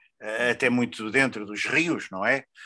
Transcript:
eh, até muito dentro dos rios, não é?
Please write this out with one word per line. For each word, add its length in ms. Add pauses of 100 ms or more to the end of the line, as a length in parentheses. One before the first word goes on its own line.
(220)
eh, 300
até 180
muito 400
dentro 340
dos 220
rios, 440
não 140
é? 200 (220)